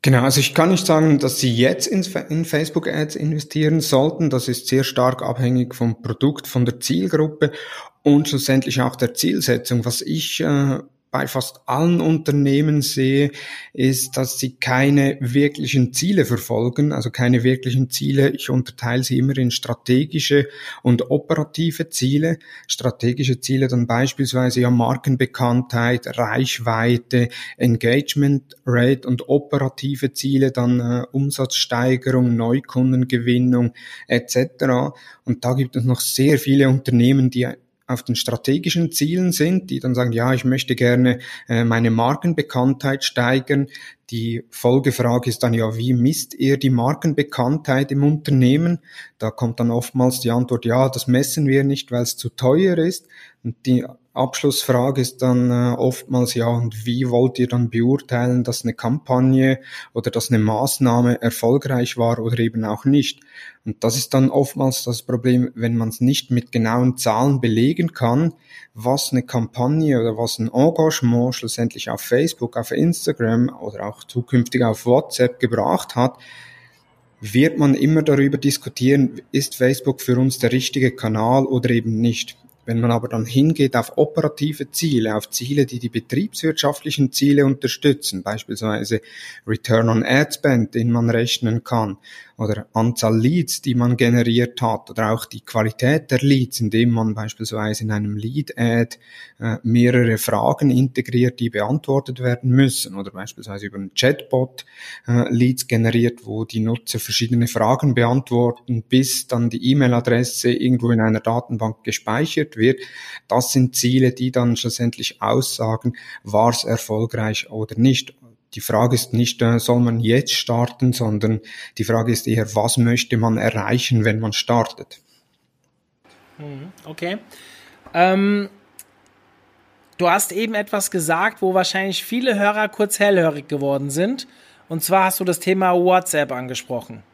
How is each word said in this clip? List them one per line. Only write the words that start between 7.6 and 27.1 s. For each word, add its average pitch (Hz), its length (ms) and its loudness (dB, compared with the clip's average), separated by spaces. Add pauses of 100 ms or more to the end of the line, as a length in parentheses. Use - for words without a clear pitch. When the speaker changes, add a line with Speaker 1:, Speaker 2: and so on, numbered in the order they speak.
Speaker 1:
und 147 260 4
schlussendlich 131 540 0
auch 120 140 0
der 120 180 -2
Zielsetzung. - 720 0
Was 120 160 -4
ich, - 380 -6
äh, 143 400 0 (340)
bei 135 140 -2
fast - 380 -6
allen 165 340 2
Unternehmen 147 840 2
sehe, 135 500 0 (420)
ist, 131 420 -2
dass 131 240 -4
sie 127 160 -6
keine 139 640 2
wirklichen 135 720 0
Ziele 180 320 0
verfolgen, 120 680 0
also 120 180 -4
keine 123 320 2
wirklichen 127 460 0
Ziele. 139 400 0
Ich - 200 -6
unterteile 127 540 -2
sie 127 140 -2
immer 131 200 0
in 123 140 0
strategische 139 960 0 (360)
und 123 280 2
operative 156 760 -2
Ziele. 151 500 -2 (260)
Strategische 127 760 -2
Ziele 135 260 0
dann 120 200 0
beispielsweise 127 760 0
ja 120 80 4
Markenbekanntheit, 123 1500 0
Reichweite, 120 1120 0 (300)